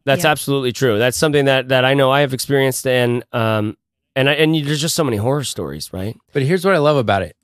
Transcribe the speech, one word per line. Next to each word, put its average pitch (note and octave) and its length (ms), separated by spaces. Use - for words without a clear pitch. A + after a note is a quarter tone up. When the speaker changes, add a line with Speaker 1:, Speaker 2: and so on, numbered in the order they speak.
Speaker 1:
that's C3+ 180
Speaker 2:
Yeah. D#3 60
Speaker 1:
absolutely C#3 420
true. A2+ 260
That's A#2+ 200
something D3 260
that, C3 240
that C3 160
I C3 80
know C#3 180
I C#3 120
have C3+ 100
experienced, C3+ 540
and, B2 360
um, A2 420
and C3+ 140
I, - 20
and D#3 240
you, D3+ 80
there's D3 160
just D#3 140
so E3 100
many A#2+ 140
horror C3 260
stories, D2+ 480
right? F#2+ 240
Speaker 3:
But C#3+ 120
here's E3+ 200
what F#3+ 100
I E3+ 40
love D3 180
about G#2 240
it, F#2 240